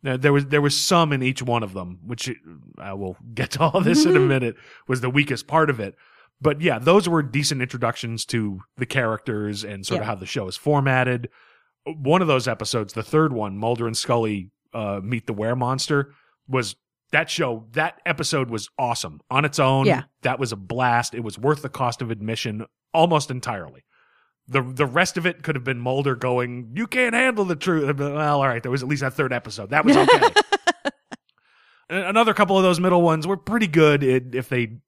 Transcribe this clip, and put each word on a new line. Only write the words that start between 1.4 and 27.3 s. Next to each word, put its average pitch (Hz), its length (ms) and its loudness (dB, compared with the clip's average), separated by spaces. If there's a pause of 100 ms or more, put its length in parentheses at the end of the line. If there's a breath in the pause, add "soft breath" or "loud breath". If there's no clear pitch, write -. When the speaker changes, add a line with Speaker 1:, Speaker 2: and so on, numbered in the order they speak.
Speaker 1:
one 117 220 0
of 95 100 -10
them, 90 320 -10
which 120 240 -8 (480)
I 98 160 -12
will 98 240 -8 (160)
get - 180 -6
to 143 100 -2
all 165 200 2
this 233 240 4
in 359 100 4
a - 40 6
Speaker 2:
Mm-hmm. - 80 4
Speaker 1:
minute, 123 280 0 (320 loud breath)
was 127 140 -2
the 127 80 -2
weakest 131 380 0
part 151 240 2
of 113 80 -2
it. 98 160 -8 (440 soft breath)
But 147 220 0
yeah, 151 160 2
those 170 320 4
were 165 140 4
decent 139 400 -2
introductions 117 640 -4
to 104 340 -2 (180)
the 127 80 -4
characters 107 760 -2
and 101 200 -12
sort 110 180 -4
of - 20 -6
Speaker 2:
Yeah. 110 60 -6
Speaker 1:
how 110 60 -4
the 92 120 -14
show 104 200 -6
is 95 100 -10
formatted. 127 720 0 (580 soft breath)
One 156 340 2
of 170 60 0
those 127 200 2
episodes, 110 460 -4
the 113 80 -6
third 156 320 2
one, 104 240 -6
Mulder 117 300 -2
and 113 100 -4
Scully, 107 540 -2 (240)
uh, 101 260 -6
meet 113 240 -6
the 117 80 -6
Were 110 220 -2
Monster, 131 580 -2 (340 soft breath)
was, 123 280 -2 (360)
that 156 180 0
show, 117 440 -4
that 156 320 -4
episode 143 440 -2
was 110 180 -6 (120)
awesome 113 500 -4
on 139 160 0
its 143 140 -4
own. 135 260 4
Speaker 2:
Yeah. 139 180 2 (200)
Speaker 1:
That 131 160 -2
was 123 120 -4
a 110 60 -8
blast. 120 560 -2
It 117 100 -8
was 104 140 -10
worth 147 240 0
the 127 80 -10
cost 123 320 -4
of 117 100 -6
admission 110 540 -6 (280)
almost 160 380 2
entirely. 107 520 -10 (640)
The, 131 140 0
the 127 240 -2
rest 165 320 0
of 170 80 -4
it 170 180 -2
could 156 120 -4
have 127 80 -6
been 127 160 -4
Mulder 131 360 0
going, 123 600 -2
"You 220 120 -4
can't 247 280 -2
handle 240 300 0